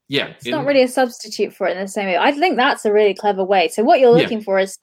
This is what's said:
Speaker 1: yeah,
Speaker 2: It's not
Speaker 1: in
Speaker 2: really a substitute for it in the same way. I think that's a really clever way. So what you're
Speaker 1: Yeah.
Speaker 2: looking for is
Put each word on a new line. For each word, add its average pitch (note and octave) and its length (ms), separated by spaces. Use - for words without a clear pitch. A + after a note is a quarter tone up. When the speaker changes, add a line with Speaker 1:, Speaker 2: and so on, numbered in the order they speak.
Speaker 1:
yeah, C3+ 200
Speaker 2:
It's - 180
not D4 140
Speaker 1:
in B3+ 60
Speaker 2:
really C#4 160
a B3+ 60
substitute A#3+ 640
for - 140
it F3 100
in F#3+ 60
the G3 60
same G3 180
way. F#3 100
I A#3 160
think D4 240
that's B3+ 280
a G#3+ 80
really G#3 220
clever G3 300
way. F#3 240
So - 160
what D4+ 160
you're A#3+ 160
Speaker 1:
Yeah. - 60
Speaker 2:
looking G#3+ 180
for G3 180
is G3 240